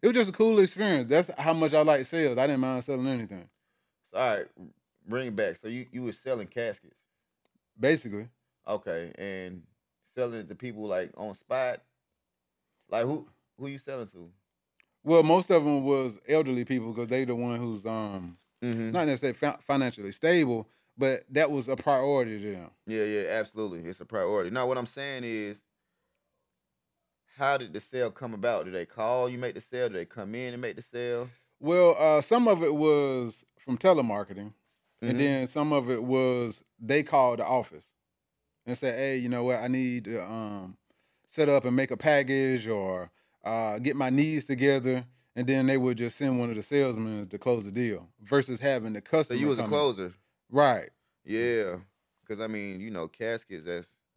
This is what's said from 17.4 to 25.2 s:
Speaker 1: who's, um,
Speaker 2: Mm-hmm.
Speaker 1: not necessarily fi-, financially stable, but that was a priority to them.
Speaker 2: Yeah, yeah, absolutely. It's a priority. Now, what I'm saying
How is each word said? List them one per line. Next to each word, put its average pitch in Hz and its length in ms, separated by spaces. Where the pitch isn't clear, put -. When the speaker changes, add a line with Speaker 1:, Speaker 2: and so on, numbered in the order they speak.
Speaker 1:
who's, 110 280
um, 101 500
Speaker 2:
Mm-hmm. 113 320
Speaker 1:
not 170 140
necessarily 131 300
fi-, 147 240
financially 127 500
stable, 143 580
but 131 380
that 147 180
was 135 160
a 135 80
priority 131 640
to 104 120
them. 87 180
Speaker 2:
Yeah, 110 200
yeah, 104 260
absolutely. 107 480
It's 92 100
a 87 60
priority. 95 460
Now, 123 160
what 131 100
I'm 123 80
saying 139 400